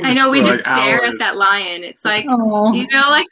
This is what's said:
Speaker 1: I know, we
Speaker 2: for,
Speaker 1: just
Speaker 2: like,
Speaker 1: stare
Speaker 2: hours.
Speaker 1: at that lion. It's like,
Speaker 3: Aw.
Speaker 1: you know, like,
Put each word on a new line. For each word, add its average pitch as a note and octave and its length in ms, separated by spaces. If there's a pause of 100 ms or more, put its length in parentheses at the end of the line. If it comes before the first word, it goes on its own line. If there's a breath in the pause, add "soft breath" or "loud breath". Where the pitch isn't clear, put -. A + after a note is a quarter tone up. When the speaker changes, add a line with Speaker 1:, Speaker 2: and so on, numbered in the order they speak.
Speaker 1:
I C4 80
know, C4 180
we C#4 120
Speaker 2:
for, - 60
Speaker 1:
just - 180
Speaker 2:
like, - 100
Speaker 1:
stare - 240
Speaker 2:
hours. A#3+ 120
Speaker 1:
at A3 60
that G3+ 200
lion. G3 440
It's - 220
like, G#3+ 240
Speaker 3:
Aw. A3 460
Speaker 1:
you B3 180
know, C#4 160
like, D4+ 220